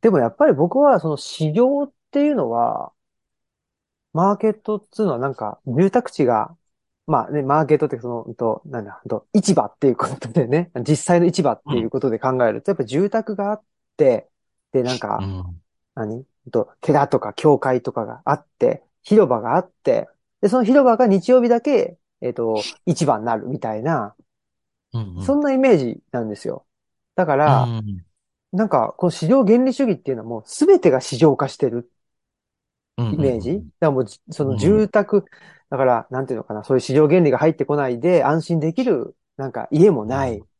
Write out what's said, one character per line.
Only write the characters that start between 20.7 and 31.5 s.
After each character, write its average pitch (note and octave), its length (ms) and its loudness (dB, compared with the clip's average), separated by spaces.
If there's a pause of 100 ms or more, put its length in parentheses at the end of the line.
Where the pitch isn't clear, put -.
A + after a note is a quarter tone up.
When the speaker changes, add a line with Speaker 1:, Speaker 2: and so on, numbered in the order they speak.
Speaker 1:
場 A#3 120 4
が B3 100 4
日 G3 240 2
曜 B3+ 120 6
日 A#3+ 60 0
だ A#3 120 4
け、 A#3+ 380 -2 (220)
え B2 100 -4
っ A#2 40 -10
と、 A2 280 -2 (240)
市 E3+ 180 0
場 C3 140 2
に G#2+ 60 -8
な A#2 120 -2
る G#2+ 100 -8
み C3+ 140 -8
た A2 160 -6
い A2 60 -8
な、 B2+ 320 -4 (800)
Speaker 2:
う A#2 60 -8
ん G2 200 -10
う - 20 -10
ん。 G2 40 -8
Speaker 1:
そ C#4 120 0
ん D4 40 0
な C#4+ 120 0
イ C4 60 0
メ C4 160 4
ー - 20 4
ジ B2 240 -2 (120)
な B2 100 -4
ん A2 60 -6
で G#2 80 -8
す - 120 -14
よ。 - 160 -12 (500)
だ F#3 120 0
か C#3+ 100 2
ら、 C3+ 280 4
Speaker 2:
う - 20 -2
ん A#2 40 -4
う - 40 -6
ん - 20 -6
う A2+ 40 -6
ん。 G2+ 240 -10 (480)
Speaker 1:
な G3 120 0
ん G3 40 -4
か、 A#2 280 0
こ F3+ 100 -2
の E3+ 40 2
市 - 160 -6
場 B3+ 180 4
原 A#3 200 4
理 B3+ 80 0
主 B3+ 80 -8
義 A#3+ 140 0
っ - 20 -4
て - 140 -10
い C3 40 -4
う - 20 -8
の A2 60 -12
は A2 60 -14
も A#2 120 -8
う - 60 -20
全 F#4 340 4
て E3+ 100 4
が C3 100 2
市 - 160 -10
場 D3 200 4
化 C3+ 120 -4
し - 80 -14